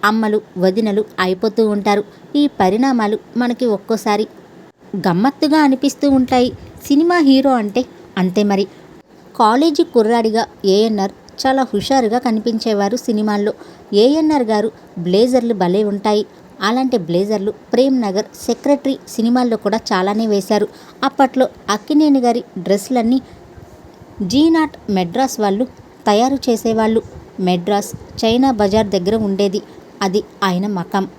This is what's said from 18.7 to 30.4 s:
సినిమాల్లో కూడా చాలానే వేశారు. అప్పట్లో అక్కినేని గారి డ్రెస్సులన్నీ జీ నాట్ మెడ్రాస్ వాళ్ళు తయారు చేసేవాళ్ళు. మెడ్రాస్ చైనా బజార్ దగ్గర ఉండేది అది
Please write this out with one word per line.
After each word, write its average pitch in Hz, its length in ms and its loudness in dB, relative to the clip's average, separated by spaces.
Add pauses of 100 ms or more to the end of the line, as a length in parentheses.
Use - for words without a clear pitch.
సినిమాల్లో 240 420 0
కూడా 214 220 -2 (120)
చాలానే 208 360 0
వేశారు. 208 400 0 (380)
అప్పట్లో 262 420 0 (280)
అక్కినేని 294 520 2
గారి 240 160 0 (160)
డ్రెస్సులన్నీ 220 600 0 (1040)
జీ 233 280 0
నాట్ 320 260 0 (140)
మెడ్రాస్ 196 500 -2
వాళ్ళు 208 260 0 (400)
తయారు 240 400 2
చేసేవాళ్ళు. 220 560 0 (380)
మెడ్రాస్ 185 520 -2 (280)
చైనా 247 300 2
బజార్ 208 460 0
దగ్గర 190 200 -2 (120)
ఉండేది 196 320 -2 (420)
అది 196 180 -2 (220)